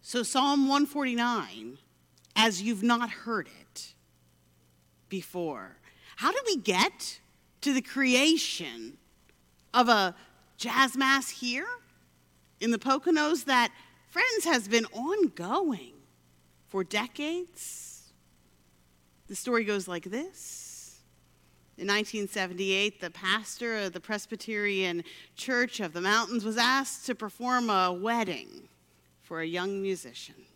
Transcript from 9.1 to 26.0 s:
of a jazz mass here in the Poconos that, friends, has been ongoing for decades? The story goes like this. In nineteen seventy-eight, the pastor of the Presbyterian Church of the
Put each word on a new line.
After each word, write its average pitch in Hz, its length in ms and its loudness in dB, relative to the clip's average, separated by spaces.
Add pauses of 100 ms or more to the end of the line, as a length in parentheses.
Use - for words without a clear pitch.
of 240 160 6
a 196 240 6 (420)
jazz 247 400 2
mass 269 360 2
here 247 340 -6 (920)
in 220 100 0
the 226 80 2
Poconos 302 680 2
that, 247 280 4 (380)
friends, 440 340 2
has 247 220 2
been 226 260 4
ongoing 277 1000 0 (760)
for 190 160 -2
decades? - 1300 -6 (1120)
The 202 100 -12
story 233 280 0
goes 202 240 -2
like 175 160 -6
this. - 960 -12 (800)
In 185 80 -6
nineteen 208 400 0
seventy-eight, 190 720 -2
the 175 80 -6
pastor 214 680 -2
of 196 160 -4
the 180 60 -8
Presbyterian 202 1040 -4 (320)
Church 247 440 -2
of 170 140 -4
the 175 80 -4